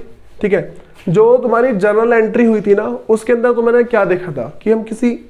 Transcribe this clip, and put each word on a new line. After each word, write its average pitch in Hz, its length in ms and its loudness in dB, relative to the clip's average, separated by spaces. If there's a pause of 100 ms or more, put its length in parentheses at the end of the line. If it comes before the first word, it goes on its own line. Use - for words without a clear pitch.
(420)
ठीक 196 120 0
है, 180 80 0 (480)
जो 220 280 4
तुम्हारी 240 360 0
जर्नल 214 400 0
एंट्री 226 320 2
हुई 220 160 2
थी 202 140 2
ना, 208 120 0 (220)
उसके 220 240 0
अंदर 240 200 0
तुमने 233 320 2
क्या 214 200 0
देखा 180 260 -4
था 135 200 -8 (100)
कि 214 100 -2
हम 220 120 -2
किसी 233 340 -4 (120)